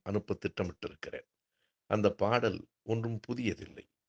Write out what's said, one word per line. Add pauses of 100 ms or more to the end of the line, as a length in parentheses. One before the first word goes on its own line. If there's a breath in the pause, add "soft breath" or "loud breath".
அனுப்ப
திட்டமிட்டிருக்கிறேன். (640)
அந்த
பாடல் (240)
ஒன்றும்
புதியதில்லை. (240)